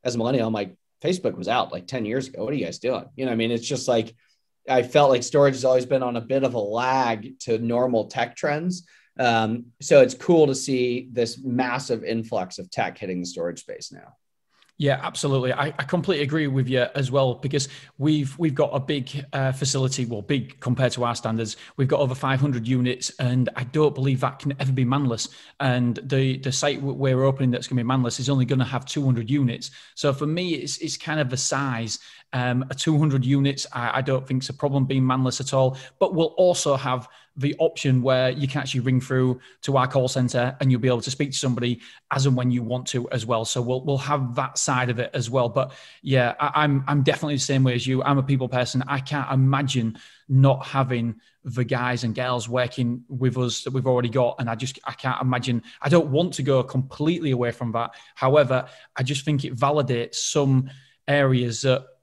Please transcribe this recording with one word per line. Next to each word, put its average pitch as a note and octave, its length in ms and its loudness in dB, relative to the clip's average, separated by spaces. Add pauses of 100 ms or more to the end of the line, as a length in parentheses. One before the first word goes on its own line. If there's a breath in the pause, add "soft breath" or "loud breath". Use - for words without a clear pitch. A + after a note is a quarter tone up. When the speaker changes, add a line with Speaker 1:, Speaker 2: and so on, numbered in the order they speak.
Speaker 1:
as A#2+ 120 -4
a - 40 -2
millennial, A#2 280 0
I'm A2 60 -2
like, G2+ 220 -6 (280)
"Facebook F3+ 320 -2
was F2+ 120 -8
out, A#2 240 0
like, F2+ 160 -12
ten B2 180 -6
years C3 220 -4
ago. - 160 -10
What C3 100 -4
are D3 40 -4
you G2+ 80 -4
guys E2 120 -10
doing?" A#2 280 -4 (100)
You C3 100 -6
know B2+ 60 -2
what A#2 40 -2
I - 20 0
mean? A2+ 140 0
It's A#2 160 -4
just C3+ 200 -4
like, A#2 280 0 (540)
I B2+ 140 4
felt C#3+ 260 4
like A#2+ 140 2
storage C#3+ 320 4
has B2+ 100 -4
always B2+ 220 4
been C3 160 0
on B2 120 -4
a A#2 60 -4
bit C3 220 0
of B2+ 100 0
a A#2+ 60 -2
lag A2+ 840 0
to A2+ 160 0
normal A#2 480 2
tech B2 300 -4
trends. E3 500 -4 (340 soft breath)
Um, A#2 460 2 (160)
so C#3+ 200 8
it's C3 140 4
cool E3 320 4
to C3+ 80 0
see B2+ 560 -2
this A#2 320 -4
massive B2 600 -2
influx A2 560 -4
of F#2 100 -14
tech F2+ 300 -4
hitting F#2 200 -6
the F2 80 -6
storage E2+ 340 -8
space - 300 -16
now. - 240 -20 (640 soft breath)
Speaker 2:
Yeah, C#3 240 2
absolutely. C3 500 -2
I, C#3+ 140 -2
I D3+ 160 -6
completely E3 400 -2
agree D3 240 0
with C3 200 0
you B2+ 280 2
as A#2+ 160 -2
well, C3 240 2
because C#3 340 -4 (300 loud breath)
we've, C#3+ 400 0
we've D#3 160 0
got D3+ 180 2
a C#3+ 60 0
big, C#3 520 -6
uh, C3+ 200 0
facility, C3 540 -2
well, A2 180 -6
big B2+ 360 -4
compared B2 340 2
to A#2+ 100 -2
our A#2+ 100 0
standards. A2+ 440 -4 (200 loud breath)
We've C3+ 100 2
got D3 120 2
over C3 160 2
five C3+ 260 0
hundred A#2+ 260 0
units, B2 520 0
and B2+ 360 0
I B2+ 100 -6
don't D3 280 2
believe C3 280 0
that B2+ 180 -2
can C#3 200 -4
ever C3+ 120 0
be C3 120 2
manless. B2 460 0 (300 loud breath)
And B2 440 2
the, C3 360 0
the C3+ 120 -4
site D3 260 0
w-, C#3 180 -4
we're C3 280 2
opening C3+ 280 2
that's - 160 -2
gonna B2 160 0
be A2+ 40 -2
manless B2+ 320 0
is B2+ 120 0
only C3 140 4
gonna C3 200 0
have C3 180 -4
two C#3+ 220 -4
hundred A#2 240 0
units. C3+ 400 0 (240 loud breath)
So C#3+ 180 0
for C#3 140 -4
me, E3+ 300 -2
it's, C3+ 240 -8
it's D#3 180 -6
kind D#3 220 -4
of C3+ 100 -2
the B2+ 80 -4
size. B2+ 640 -4 (340 loud breath)
Um, B2 380 0
a - 20 -6
two D#3 240 0
hundred C#3 260 2
units, C#3 500 0
I, A#2+ 260 -2
I - 20 -2
don't C3 260 -2
think's C3 220 -2
a C3+ 40 -8
problem C#3 320 0
being C3 200 2
manless C3 340 2
at C3+ 140 -6
all, C3 240 4 (220 loud breath)
but F#3 160 2
we'll D#3+ 200 2
also F3 400 4
have B2+ 320 -4 (280 soft breath)
the D3 220 -2
option C#3 440 2
where B2+ 280 2
you C#3 180 -4
can C3+ 140 -4
actually C3 180 -4
ring B2+ 220 2
through B2+ 380 0 (220 loud breath)
to C#3 140 -2
our B2+ 120 4
call B2+ 200 0
center B2+ 520 0
and C3+ 120 4
you'll B2 80 4
be A#2 80 0
able B2 140 2
to - 80 -8
speak C3+ 220 -4
to C3 60 -6
somebody A#2+ 420 -2 (320 loud breath)
as C3+ 160 2
and C3 80 4
when B2 160 0
you B2 100 0
want B2 240 -6
to B2 240 -4
as A#2 160 -4
well. A2+ 180 0
So B2 160 -4
we'll, B2+ 240 -2
we'll C#3+ 140 0
have C3+ 380 -2
that C3 240 -4
side B2+ 320 0
of A#2+ 80 -2
it A#2+ 160 -2
as A#2 160 -2
well. A#2+ 180 2
But C3+ 220 -2 (320 loud breath)
yeah, B2+ 360 2
I, D3 240 2
I'm, C#3 240 4
I'm C#3+ 140 2
definitely D3 340 0
the B2+ 40 0
same C3+ 240 2
way B2+ 100 4
as A#2+ 140 -2
you. C3 160 0
I'm C#3 160 2
a C3+ 40 0
people C3+ 240 0
person. B2 400 0
I C#3 120 -2
can't C#3 320 -4
imagine C3+ 680 2 (320 loud breath)
not C3+ 340 6
having B2 520 0 (280 soft breath)
the B2 200 -4
guys B2 400 -2
and A2+ 100 -2
girls B2 340 -2
working B2 600 -2
with B2+ 320 -2
us B2 240 -2
that C#3 80 -6
we've C3 160 -2
already B2 220 2
got. B2 280 0
And A#2+ 100 -4
I A2+ 60 -2
just, B2+ 320 -8
I C3 60 -8
can't - 280 -4
imagine, B2+ 440 -2 (180 loud breath)
I C#3+ 80 -4
don't D#3+ 200 6
want D#3+ 260 0
to C#3 80 -4
go C3+ 180 4
completely D3 680 -2
away A#2+ 180 0
from A#2 220 -6
that. A2+ 240 -4 (180 loud breath)
However, C3 540 4 (280 loud breath)
I - 60 -2
just C#3 240 -2
think C#3+ 180 0
it B2+ 120 -8
validates C3+ 600 0
some C3+ 540 2 (380 loud breath)
areas C3 560 2
that C3 200 2 (200)